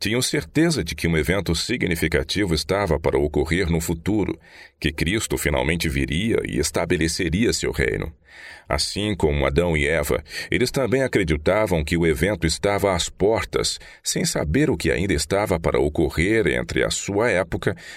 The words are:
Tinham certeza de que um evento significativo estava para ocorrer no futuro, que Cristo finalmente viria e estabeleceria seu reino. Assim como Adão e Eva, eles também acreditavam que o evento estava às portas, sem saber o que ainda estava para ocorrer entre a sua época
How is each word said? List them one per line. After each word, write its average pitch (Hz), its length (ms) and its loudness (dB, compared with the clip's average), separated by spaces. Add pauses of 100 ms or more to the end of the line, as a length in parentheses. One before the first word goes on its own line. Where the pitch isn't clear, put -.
Tinham 113 200 0
certeza 151 640 0
de 82 140 -6
que - 100 -2
um 82 100 2
evento 85 380 0
significativo 85 1000 0
estava 92 440 0
para 67 200 2
ocorrer 76 520 0
no 82 100 2
futuro, 90 580 -2 (420)
que 73 120 0
Cristo 87 460 -2
finalmente 73 500 0
viria 76 560 0
e 50 140 -4
estabeleceria 90 920 0
seu - 180 -2
reino. 50 420 -2 (560)
Assim 104 460 -2
como 73 320 2
Adão 80 300 2
e 71 100 2
Eva, 73 380 0 (260)
eles 147 220 2
também 131 300 0
acreditavam 90 840 0
que 85 120 -2
o 85 80 2
evento 82 440 2
estava 101 460 0
às - 140 -2
portas, - 680 0 (240)
sem - 220 -2
saber 151 460 0
o - 60 0
que 78 140 0
ainda 82 240 0
estava 92 440 0
para 65 220 2
ocorrer 80 680 2
entre 60 360 0
a 53 60 0
sua 104 400 0
época 95 460 0 (200)